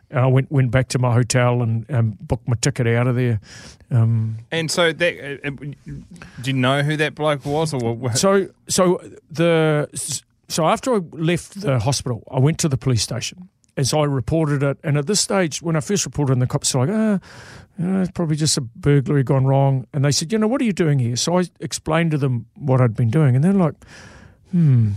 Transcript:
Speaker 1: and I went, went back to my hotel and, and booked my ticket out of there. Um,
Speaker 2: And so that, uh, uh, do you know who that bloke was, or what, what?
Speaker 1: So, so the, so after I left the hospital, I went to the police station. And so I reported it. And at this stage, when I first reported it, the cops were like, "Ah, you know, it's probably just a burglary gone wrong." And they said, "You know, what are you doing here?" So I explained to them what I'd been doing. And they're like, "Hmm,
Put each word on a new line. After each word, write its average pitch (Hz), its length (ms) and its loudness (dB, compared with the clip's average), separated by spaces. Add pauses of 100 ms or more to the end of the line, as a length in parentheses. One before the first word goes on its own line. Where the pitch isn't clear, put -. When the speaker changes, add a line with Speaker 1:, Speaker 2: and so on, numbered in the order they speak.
Speaker 1:
and 139 100 -2
I 127 80 2
went, 131 240 2
went 131 200 2
back 131 180 0
to 135 100 -2
my 123 140 2
hotel 123 480 2
and, 113 260 -2
and 113 300 0 (100)
booked - 200 -4
my 120 120 0
ticket 131 280 0
out 117 200 2
of 123 80 0
there. 120 240 0 (520)
Um, 113 480 2 (120)
Speaker 2:
And 160 180 -4
so 170 220 2
that, 143 540 -4
uh, - 20 -8
uh, 143 40 -6 (920)
do 131 100 -4
you - 20 0
know 131 280 2
who 151 160 0
that 147 180 -2
bloke 151 300 -2
was, 156 280 -2
or 139 40 -2
what, 117 200 -2
what? 117 200 -4
Speaker 1:
So, 196 320 2 (180)
so 180 320 2 (300)
the, 160 580 2 (640)
so 160 160 -2
after 226 300 0
I 208 40 0 (140)
left 165 480 -4
the 135 180 0
hospital, 123 500 -4
I 139 100 -2
went 147 200 2
to 170 80 0
the 135 100 -2
police 120 260 -2
station. - 440 -10 (300)
And 135 100 0
so 151 140 2
I 147 40 2
reported 143 580 0
it. 139 200 -2
And 147 140 0
at 143 100 -4
this 196 140 0
stage, 185 400 -2
when 160 160 -2
I - 20 -2
first 202 240 -2
reported 139 300 -2
it, 120 60 2
the 123 80 0
cops - 280 -2
were 127 120 2
like, 196 60 -2
"Ah, 214 260 0 (600)
you 170 60 -2
know, 190 160 0
it's 180 100 -2
probably 160 240 -2
just 151 220 0
a 156 40 -2
burglary 139 640 0
gone 131 220 2
wrong." 135 480 2
And 139 100 0
they 143 80 2
said, 160 220 -2
"You 220 60 2
know, 214 80 2
what 262 140 0
are 254 40 0
you 208 80 0
doing 151 260 2
here?" 120 160 0
So 170 240 0
I 180 60 0 (160)
explained 160 500 -2
to 151 60 0
them 127 380 -2
what 131 260 0
I'd 113 140 2
been 117 160 0
doing. 147 240 4
And 135 100 2
they're 196 80 4
like, 180 220 2 (760)
"Hmm, 131 460 4